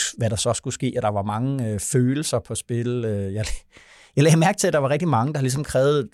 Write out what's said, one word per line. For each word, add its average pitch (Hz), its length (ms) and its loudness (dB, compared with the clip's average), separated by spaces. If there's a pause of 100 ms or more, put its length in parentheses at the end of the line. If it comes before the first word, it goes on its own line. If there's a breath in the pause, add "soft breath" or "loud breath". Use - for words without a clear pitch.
(180)
hvad 113 120 0
der 113 60 -4
så 120 160 -2
skulle 127 220 -6
ske, 127 220 -4
og 120 60 -4
der 110 60 0
var 104 140 -2
mange, 117 460 -4
øh, 107 120 -4
følelser 131 580 0
på - 160 -10
spil. 120 500 -4
Øh, 101 300 -4
jeg, 107 100 -2 (720 loud breath)
jeg 143 80 6
lagde 160 140 6
mærke 190 200 4
til, - 80 0
at 170 60 2
der 156 60 4
var 135 120 2
rigtig 156 180 0
mange, 135 260 2
der 147 60 -2
ligesom 131 240 0
krævede, 139 500 2